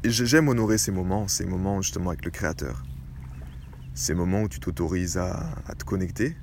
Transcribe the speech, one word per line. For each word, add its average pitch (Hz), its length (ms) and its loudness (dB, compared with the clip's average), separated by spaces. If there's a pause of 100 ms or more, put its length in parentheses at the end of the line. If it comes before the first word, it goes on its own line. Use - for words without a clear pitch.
Et 120 60 6
j'ai-, 117 160 4
j'aime 151 220 8
honorer 110 300 4
ces - 140 2
moments, 95 340 0
ces 98 180 -2
moments 92 380 0
justement 90 280 0
avec 71 140 -4
le 85 60 -2
Créateur. 78 540 -4 (1080)
Ces - 200 -2
moments 90 280 2
où 104 60 0
tu - 120 -6
t'autorises 85 580 0
à, - 360 -2 (120)
à - 80 -8
te - 100 -10
connecter 95 580 -2